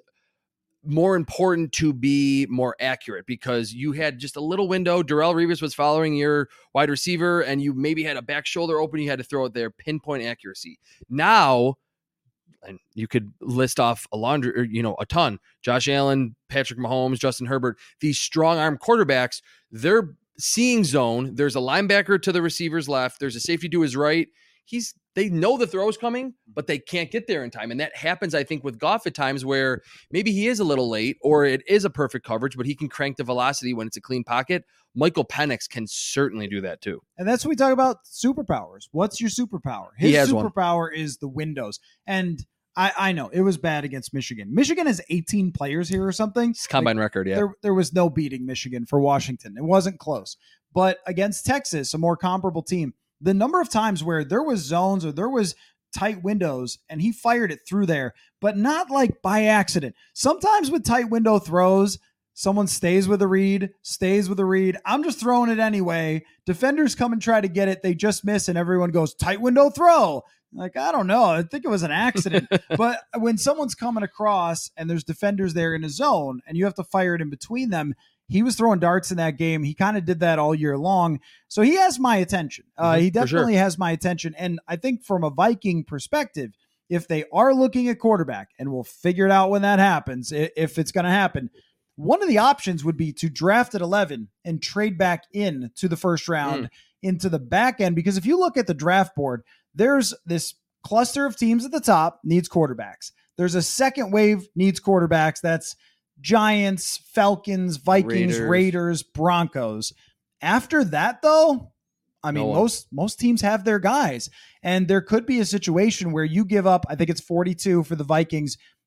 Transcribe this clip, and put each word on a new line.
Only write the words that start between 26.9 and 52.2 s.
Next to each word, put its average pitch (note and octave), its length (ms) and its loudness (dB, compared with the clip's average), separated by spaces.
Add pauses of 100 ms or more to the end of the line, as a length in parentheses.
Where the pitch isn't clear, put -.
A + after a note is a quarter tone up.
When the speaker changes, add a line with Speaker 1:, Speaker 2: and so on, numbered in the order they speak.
Speaker 1:
get A#3 160 -6
there D#3 160 -2
in A#2+ 80 -10
time. A2+ 180 -10
And B2 120 -6
that D3+ 140 -8
happens, E3+ 380 -4
I C#3+ 120 0
think, D3 180 -8
with B2+ 160 -8
Goff G3+ 260 0
at D#3 80 -4
times C3+ 300 -4
where C3 380 0 (280)
maybe G3 220 -2
he G3+ 160 0
is A#3+ 120 0
a G#3 40 0
little C3 260 2
late A2+ 320 -2
or D3 240 6
it C3+ 220 0
is G3 160 4
a G3 60 -2
perfect C3+ 360 -6
coverage, B2 300 -4
but B2+ 100 -8
he C#3+ 80 -4
can C#3+ 140 -8
crank C#3 300 -8
the C3 80 -6
velocity B2 480 -2
when A2+ 140 -6
it's - 100 -12
a G#2 40 -16
clean B2+ 220 -6
pocket. C3 400 -2 (320)
Michael D3+ 300 2
Penix C#3+ 440 -4
can A2+ 160 -8
certainly G#2+ 600 -4
do G2+ 140 -6
that F#2 200 -10
too. G2 200 -10 (160)
Speaker 2:
And F#3 100 -6
that's A#3+ 160 0
what D4 60 -4
we D#4 80 -2
talk C4 160 2
about C4 320 0
superpowers. C#3 840 -6
What's F#3+ 280 -2
your A3+ 100 -4
superpower? C3+ 680 -8
His D3 140 4
Speaker 1:
He D3 40 6
has C4 180 4
one. G#3+ 160 0
Speaker 2:
superpower E3+ 420 0
is D#3 260 -8
the C#3+ 100 -10
windows. C#3 520 -8 (280)
And F#3 360 -4 (320)
I, F#3+ 220 0
I F#3+ 140 0
know C#3+ 160 -6
it E3+ 140 0
was F#3+ 160 2
bad D3+ 260 -2
against C3+ 320 -10
Michigan. A#2 400 -8
Michigan D4+ 320 2
has G3 120 0 (100)
eighteen F3+ 420 -2
players D3+ 380 -4
here F#3+ 180 0
or F#3+ 40 0
something. A3 400 0
Speaker 1:
It's - 140 -8
combine A#2+ 300 0
Speaker 2:
Like, G#2+ 80 0
Speaker 1:
record, G2 240 -2
yeah. F#2+ 80 0
Speaker 2:
there, G3+ 260 0
there G3+ 140 0
was F3 180 2
no F3 160 4
beating C3 380 -4
Michigan B2 400 -8
for C#3+ 120 2
Washington. C3+ 580 -2
It C3+ 60 -8
wasn't F3+ 360 2
close. B2+ 380 -10 (360)
But F#3 320 2
against F#3+ 400 -4
Texas, E3+ 480 -4
a D#3 60 -6
more E3+ 180 2
comparable F3+ 460 -2